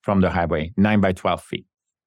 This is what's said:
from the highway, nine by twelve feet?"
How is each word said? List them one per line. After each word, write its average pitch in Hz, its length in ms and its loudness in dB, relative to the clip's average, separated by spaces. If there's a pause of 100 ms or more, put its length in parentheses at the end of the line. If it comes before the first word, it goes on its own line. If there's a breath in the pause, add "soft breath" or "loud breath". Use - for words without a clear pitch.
from 98 180 0
the 90 100 4
highway, 85 460 -2
nine 104 240 2
by 95 120 2
twelve 90 300 -4
feet?" - 240 -12 (400)